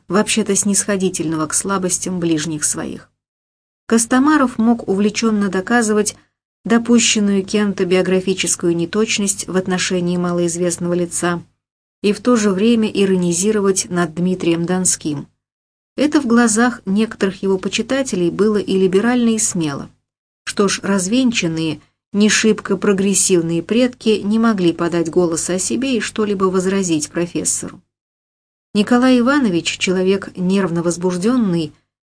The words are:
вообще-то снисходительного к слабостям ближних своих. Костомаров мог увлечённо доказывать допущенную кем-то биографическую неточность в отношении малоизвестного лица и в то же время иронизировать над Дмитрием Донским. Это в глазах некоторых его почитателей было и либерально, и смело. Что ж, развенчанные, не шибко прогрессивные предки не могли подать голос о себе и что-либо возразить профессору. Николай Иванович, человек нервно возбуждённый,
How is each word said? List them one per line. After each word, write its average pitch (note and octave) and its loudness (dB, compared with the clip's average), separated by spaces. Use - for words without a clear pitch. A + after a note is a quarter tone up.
вообще-то G#3 0
снисходительного F#3 -2
к D3+ -8
слабостям F#3 -4
ближних D#3+ -2
своих. - -8
Костомаров B3+ 2
мог A#3 0
увлечённо G#3 0
доказывать G#3 0
допущенную A3 2
кем-то G3+ 0
биографическую F#3 0
неточность G3 -2
в E3+ -4
отношении F3+ -2
малоизвестного F3 -2
лица F3 -2
и G3+ 2
в G3+ -12
то B3 4
же G#3 2
время A3 2
иронизировать F#3+ 0
над F3 -2
Дмитрием E3+ 0
Донским. E3+ -2
Это D4+ 2
в C#4 -4
глазах A#3 2
некоторых G3 -2
его F#3+ 0
почитателей A3 -2
было G3+ 0
и F#3+ 0
либерально, A3+ 2
и A3 0
смело. D#3+ -4
Что - 0
ж, - -4
развенчанные, F#3 0
не G#3 4
шибко G#3 2
прогрессивные F#3 2
предки A3+ 0
не G#3 0
могли G3+ 2
подать E3+ -2
голос E3 0
о F#3 -2
себе A#3+ -2
и G#3 0
что-либо G3+ -2
возразить F#3 0
профессору. - -6
Николай A#3+ 4
Иванович, A#3 2
человек F#3+ 0
нервно F3+ 0
возбуждённый, F3 0